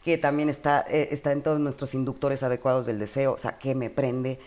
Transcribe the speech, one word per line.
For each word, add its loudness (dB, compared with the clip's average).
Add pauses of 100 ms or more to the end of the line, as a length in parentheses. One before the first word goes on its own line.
que 2
también 2
está, 2
eh, 2
está -2
en 0
todos 0
nuestros -4
inductores -2
adecuados 2
del -2
deseo, 0
o -4
sea, -6
¿qué -2
me -2
prende? -2